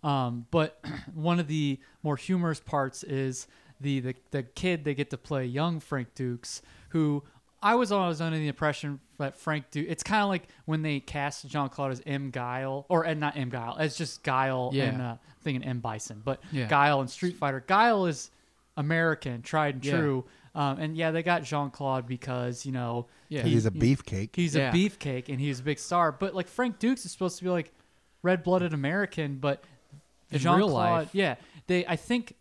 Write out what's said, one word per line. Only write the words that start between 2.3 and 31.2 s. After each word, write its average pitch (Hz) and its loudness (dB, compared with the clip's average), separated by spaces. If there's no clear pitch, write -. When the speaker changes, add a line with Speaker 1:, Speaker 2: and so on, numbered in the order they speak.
Speaker 1:
parts 135 -2
is 135 -2
the, 139 0
the, 123 -4
the 139 -2
kid 170 -2
they 147 0
get 139 -4
to 139 -8
play, 135 -4
young 151 -2
Frank 131 -6
Dukes, 123 -6
who 147 0
I 208 4
was 240 2
always 180 2
under 160 -2
the 151 0
impression 143 -2
that 139 -6
Frank 151 -2
Du-, 151 -2
it's 165 -6
kinda 208 2
like 190 -2
when 156 0
they 151 0
cast 143 -6
Jean-Claude 139 -2
as 127 -6
M. 139 -4
Guile, 131 -6
or, 165 4
and 160 0
not 147 0
M. 127 -2
Guile, 120 -6
as 156 0
just - -6
Guile 131 0
Speaker 2:
Yeah. 135 2
Speaker 1:
and, 127 0
uh, 123 -2
I'm 120 -6
thinking 131 -2
M. 123 -2
Bison, 110 -8
but 131 -2
Speaker 2:
Yeah. 131 -2
Speaker 1:
Guile 143 6
and 127 -4
Street 175 -4
Fighter. 135 -2
Guile 208 6
is 156 -4
American, 151 0
tried 147 0
and 127 -8
Speaker 2:
Yeah. 143 2
Speaker 1:
true. 139 2
Um, 143 0
and 160 -2
yeah, 160 2
they 165 0
got 170 2
Jean-Claude 135 -2
because, 123 -4
you 135 -4
know, 120 -2
Speaker 2:
Yeah. 143 -4
Speaker 3:
He's 117 4
a 107 2
Speaker 1:
he, 151 -6
Speaker 3:
beefcake. 113 2
Speaker 1:
he's 165 2
Speaker 2:
Yeah. 139 4
Speaker 1:
a 123 0
beefcake, 165 0
and 131 -4
he's 139 -2
a 127 -12
big 143 -2
star. 175 2
But, 185 -4
like, 180 -2
Frank 240 -2
Dukes 247 2
is 175 -10
supposed 180 -4
to - -12
be, 180 0
like, 175 0
red-blooded 180 2
American, 147 -2
but 139 -2
Speaker 2:
In 143 0
real - 4
Speaker 1:
Jean-Claude, 180 6
Speaker 2:
life. 156 2
Speaker 1:
yeah, 180 2